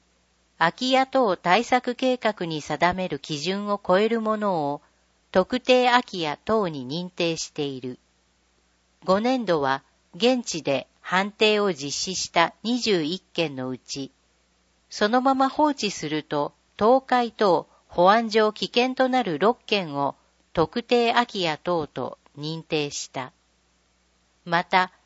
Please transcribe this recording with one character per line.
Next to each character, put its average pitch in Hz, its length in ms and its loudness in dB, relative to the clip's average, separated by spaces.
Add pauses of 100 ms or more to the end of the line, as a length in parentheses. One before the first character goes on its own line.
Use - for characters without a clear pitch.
(580)
空 170 140 2
き 254 200 -4
家 262 140 4
等 240 300 0
対 196 280 2
策 247 320 -2
計 254 200 0
画 208 300 -4
に 156 160 -6
定 170 320 0
め 185 140 -4
る 151 100 -6
基 151 200 -8
準 190 300 -6
を 202 160 -4
超 180 140 4
え 220 100 2
る 233 120 -2
も 214 160 -2
の 180 360 -2
を 143 80 -8 (520)
特 190 280 0
定 254 280 4
空 247 140 4
き - 180 -8
家 147 240 -4
等 214 240 0
に 139 180 -8
認 175 240 -8
定 165 260 -2
し - 140 -10
て 151 140 -6
い 135 160 -8
る。 123 180 -10 (1080)
五 190 160 2
年 247 240 0
度 170 160 0
は 135 220 0 (320)
現 240 280 2
地 160 200 -8
で 135 240 -2 (160)
判 196 300 -2
定 214 280 2
を 202 120 0
実 143 200 -8
施 185 220 -6
し - 180 -8
た 165 300 2
二 240 160 -2
十 202 240 0
一 165 180 -4 (140)
件 156 220 -4
の 127 120 -6
う 127 80 -8
ち、 135 340 -12 (800)
そ 208 200 0
の 247 120 2
ま 262 140 4
ま 262 160 2
放 302 140 0
置 277 260 0
す - 180 -8
る 151 140 -4
と 147 320 -4 (240)
倒 240 200 6
壊 247 320 -2
等 175 360 2 (220)
保 180 220 4
安 226 200 2
上 214 220 4
危 196 160 -8
険 254 260 0
と 262 140 2
な 254 140 0
る 165 160 -4
六 202 280 2
件 170 300 -2
を 139 180 -2 (400)
特 175 280 0
定 240 300 2
空 240 140 2
き 196 160 -6
家 160 160 -2
等 170 280 -2
と - 320 -10 (200)
認 156 240 -8
定 151 280 -4
し - 200 -12
た。 131 220 -12 (1120)
ま 175 200 0
た、 185 280 2 (140)